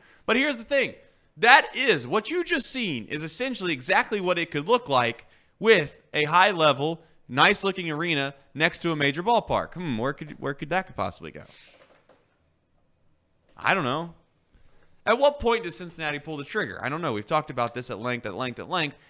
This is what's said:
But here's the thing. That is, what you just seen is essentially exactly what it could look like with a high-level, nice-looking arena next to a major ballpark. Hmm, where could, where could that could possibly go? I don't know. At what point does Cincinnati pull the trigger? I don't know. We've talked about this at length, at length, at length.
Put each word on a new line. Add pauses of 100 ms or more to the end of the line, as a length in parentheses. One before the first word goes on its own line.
(240)
But
here's
the
thing. (420)
That
is,
what
you
just
seen
is
essentially
exactly
what
it
could
look
like (320)
with (140)
a
high-level, (260)
nice-looking
arena (200)
next
to
a
major
ballpark.
Hmm,
where
could,
where
could
that
could
possibly
go? (2250)
I
don't
know. (920)
At
what
point
does
Cincinnati
pull
the
trigger?
I
don't
know.
We've
talked
about
this
at
length,
at
length,
at
length. (140)